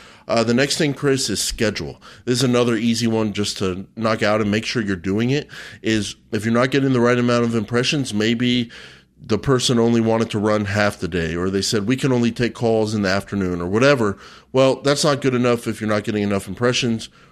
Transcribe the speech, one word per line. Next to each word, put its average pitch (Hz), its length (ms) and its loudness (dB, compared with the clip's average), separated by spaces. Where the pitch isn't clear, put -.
Uh, 117 160 2
the 117 100 2
next 139 240 2
thing, 147 160 0
Chris, 139 360 0
is 98 120 -4
schedule. 98 580 -4
This 123 140 0
is 127 40 0
another 120 320 2
easy 113 320 0
one 110 260 0
just 101 260 -4
to 95 360 -4
knock 110 260 -2
out 107 200 2
and 104 100 0
make 110 140 0
sure 120 180 -4
you're 98 140 -2
doing 104 340 0
it, 147 160 -2
is 107 340 -2
if 107 120 -4
you're 113 80 0
not 127 180 2
getting 135 220 2
the 123 60 2
right 120 180 4
amount 120 280 2
of 117 100 0
impressions, 120 580 -2
maybe 117 560 0
the 107 220 -2
person 127 400 2
only 117 220 4
wanted 113 300 2
to 110 80 -2
run 107 260 2
half 101 340 0
the 95 80 -4
day, 82 280 -2
or 90 140 -2
they 95 140 0
said, 101 240 -2
"We 131 80 2
can 135 160 0
only 120 200 2
take 117 220 -2
calls 110 400 0
in 107 80 0
the 98 80 0
afternoon," 95 500 -2
or 87 80 -4
whatever. 113 500 2
Well, 131 300 2
that's 143 240 2
not 143 160 2
good 131 120 2
enough 120 340 2
if 110 140 -4
you're 107 80 -2
not 107 140 0
getting 107 180 -2
enough 101 260 0
impressions. 117 640 -2